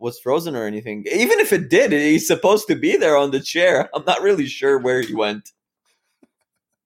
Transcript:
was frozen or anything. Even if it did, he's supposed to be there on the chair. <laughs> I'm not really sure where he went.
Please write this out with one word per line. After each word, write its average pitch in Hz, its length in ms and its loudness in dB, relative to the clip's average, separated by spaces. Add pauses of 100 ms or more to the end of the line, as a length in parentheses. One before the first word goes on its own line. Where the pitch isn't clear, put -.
was 120 200 -8
frozen 156 340 -2
or 113 120 -6
anything. 107 440 -10
Even 247 300 2
if - 100 -2
it 160 200 0
did, 214 220 4
he's 151 340 2
supposed 196 420 2
to 175 80 0
be 165 220 0
there 160 180 2
on 143 140 2
the 135 100 -2
chair. 165 500 0
<laughs> - 40 -8
I'm 151 100 -8
not 175 160 0
really 185 240 2
sure 139 340 0
where 127 220 0
he 113 140 -6
went. 104 380 -4 (1300)